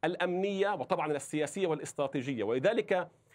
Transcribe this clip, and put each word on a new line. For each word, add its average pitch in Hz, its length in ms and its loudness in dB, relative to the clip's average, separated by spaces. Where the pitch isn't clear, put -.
الأمنية 185 720 0
وطبعًا 156 380 0
السياسية 151 540 -2
والاستراتيجية. 139 800 -2
ولذلك 180 640 2